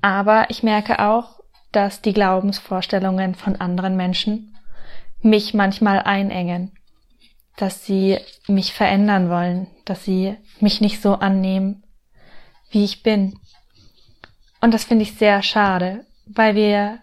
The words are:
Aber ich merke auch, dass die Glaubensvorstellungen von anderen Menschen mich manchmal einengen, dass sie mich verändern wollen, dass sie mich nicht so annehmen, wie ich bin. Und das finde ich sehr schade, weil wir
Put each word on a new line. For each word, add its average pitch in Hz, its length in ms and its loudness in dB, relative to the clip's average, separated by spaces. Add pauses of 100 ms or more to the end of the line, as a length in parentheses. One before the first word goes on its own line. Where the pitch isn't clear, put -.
Aber 202 460 2
ich - 160 -8
merke 214 360 0
auch, 220 420 -2 (320)
dass 202 280 0
die 208 120 0
Glaubensvorstellungen 190 1200 0
von - 220 -4
anderen 185 400 -2
Menschen 214 580 -4 (640)
mich 214 320 4
manchmal 196 460 2
einengen, 185 720 -4 (880)
dass - 280 -6
sie 190 340 0 (280)
mich 196 260 0
verändern 196 560 2
wollen, 175 380 -2 (160)
dass - 220 -8
sie 190 320 -2 (240)
mich 208 180 2
nicht 208 220 0
so 202 140 2
annehmen, 190 680 -2 (840)
wie 202 160 2
ich - 180 -8
bin. 202 340 0 (1200)
Und 233 120 4
das 220 120 -2
finde 220 180 2
ich 208 120 -8
sehr 202 280 4
schade, 196 600 -2 (200)
weil 214 300 2
wir 208 480 0